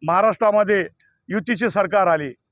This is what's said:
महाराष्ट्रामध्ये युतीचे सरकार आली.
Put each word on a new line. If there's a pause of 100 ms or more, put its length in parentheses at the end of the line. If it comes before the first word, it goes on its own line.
महाराष्ट्रामध्ये (420)
युतीचे
सरकार
आली. (180)